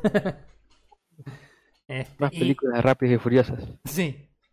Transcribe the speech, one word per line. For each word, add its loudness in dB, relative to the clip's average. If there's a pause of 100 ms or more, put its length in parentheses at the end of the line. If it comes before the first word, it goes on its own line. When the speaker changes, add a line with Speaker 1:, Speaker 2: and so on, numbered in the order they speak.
Speaker 1:
<laughs> -2 (1400)
Este, -10
Speaker 2:
Más -2
Speaker 1:
y -8
Speaker 2:
películas 0
de 4
Rápidos 4
y 6
Furiosas. 2 (220)
Speaker 1:
Sí. -4 (260)